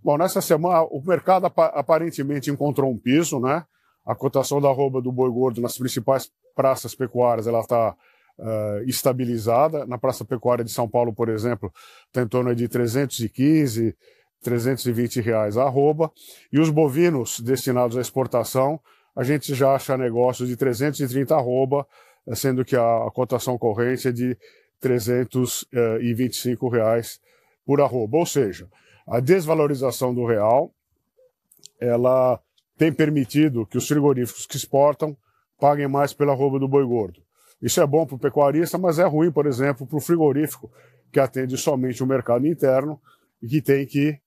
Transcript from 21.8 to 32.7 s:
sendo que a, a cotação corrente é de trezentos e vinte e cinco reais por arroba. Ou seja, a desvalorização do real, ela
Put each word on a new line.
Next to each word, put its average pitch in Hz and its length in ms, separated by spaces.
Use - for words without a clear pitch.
sendo 127 320
que - 100
a, 117 320
a 110 40
cotação 123 460
corrente 120 520
é - 20
de 123 260
trezentos 123 840
e 120 120
vinte 120 200
e - 40
cinco 123 320
reais 113 500
por 139 160
arroba. 123 360
Ou 170 80
seja, 101 440
a 117 140
desvalorização 143 960
do 123 100
real, 113 460
ela 123 580